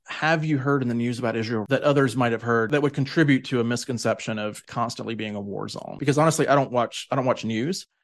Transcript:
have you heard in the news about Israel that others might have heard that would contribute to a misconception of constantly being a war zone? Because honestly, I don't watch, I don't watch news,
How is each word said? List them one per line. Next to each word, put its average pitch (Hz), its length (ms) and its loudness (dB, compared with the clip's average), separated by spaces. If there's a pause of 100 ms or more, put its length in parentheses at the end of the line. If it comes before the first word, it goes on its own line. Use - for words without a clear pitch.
have 160 360 0
you 156 140 2
heard 139 240 2
in 120 60 -2
the 117 80 0
news 120 240 -2
about 113 160 0
Israel 113 340 -2
that 131 140 2
others 139 320 4
might 120 160 2
have 110 100 -2
heard 113 300 2
that 147 100 2
would 139 140 0
contribute 139 500 2
to 127 140 -2
a 117 40 2
misconception 117 760 -2
of 107 260 -6
constantly 113 480 -6
being 107 220 -6
a 101 40 -6
war 101 300 -8
zone? - 300 -12
Because 135 180 2
honestly, 151 300 4
I 135 80 6
don't 127 160 2
watch, 120 400 -2
I 127 40 0
don't 131 100 0
watch 120 200 0
news, 117 400 -2 (180)